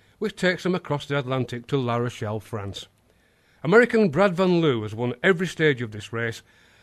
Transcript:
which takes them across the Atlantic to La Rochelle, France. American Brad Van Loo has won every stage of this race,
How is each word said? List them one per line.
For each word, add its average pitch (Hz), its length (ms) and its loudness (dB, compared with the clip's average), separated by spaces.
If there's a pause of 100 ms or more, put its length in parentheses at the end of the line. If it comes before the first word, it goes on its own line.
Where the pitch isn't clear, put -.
(200)
which 214 160 -4
takes 180 280 0
them 180 120 0
across 147 300 -4
the 143 120 -2
Atlantic 127 500 -4
to 143 100 -2
La 120 200 0
Rochelle, 110 420 -4
France. 101 480 -10 (760)
American 220 460 6
Brad 180 260 2
Van 180 260 4
Loo 123 220 2
has 107 120 -8
won 120 280 -4
every 180 240 2
stage 147 340 0
of 113 100 -8
this 104 220 -14
race, 117 280 -6 (420)